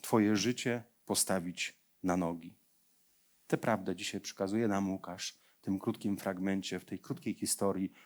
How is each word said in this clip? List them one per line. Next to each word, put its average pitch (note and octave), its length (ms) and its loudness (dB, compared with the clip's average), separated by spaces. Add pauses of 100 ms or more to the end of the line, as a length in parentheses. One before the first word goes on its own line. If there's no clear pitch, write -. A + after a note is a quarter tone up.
twoje G#2+ 340 6
życie A#2 480 0 (220)
postawić - 760 -2 (240)
na F2+ 140 4
nogi. E2+ 380 -2 (920)
Tę - 100 0
prawdę F#2+ 380 0
dzisiaj F#2+ 260 -6
przekazuje G#2 460 0
nam G2 240 2
Łukasz F#2 480 -8 (180)
w - 40 -20
tym G2 180 -2
krótkim G#2 380 -2
fragmencie, F#2+ 600 -2
w - 60 -14
tej F#2 140 -8
krótkiej - 340 -6
historii F#2+ 580 0 (140)